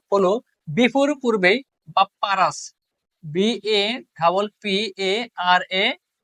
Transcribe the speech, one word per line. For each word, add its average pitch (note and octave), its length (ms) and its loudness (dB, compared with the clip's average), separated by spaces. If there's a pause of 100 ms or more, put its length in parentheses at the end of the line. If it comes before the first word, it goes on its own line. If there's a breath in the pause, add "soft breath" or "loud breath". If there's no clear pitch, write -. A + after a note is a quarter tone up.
(120)
হলো G3 200 2 (460)
before C#4 340 2 (100)
পূর্বেই G#3+ 360 2 (380)
বাপ্পারাজ, F#3+ 640 0 (760)
বি F#3+ 140 0 (320)
এ - 20 2 (380)
ডাবল F3+ 260 2 (160)
পি G3+ 140 -2 (360)
এ - 20 0 (360)
আর F3+ 120 2 (220)
এ - 20 2 (380)